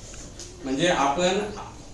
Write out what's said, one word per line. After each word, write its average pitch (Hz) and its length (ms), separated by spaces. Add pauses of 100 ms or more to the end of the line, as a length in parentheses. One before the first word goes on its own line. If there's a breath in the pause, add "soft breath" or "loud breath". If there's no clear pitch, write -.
(640)
म्हणजे 147 240
आपण 180 500 (560)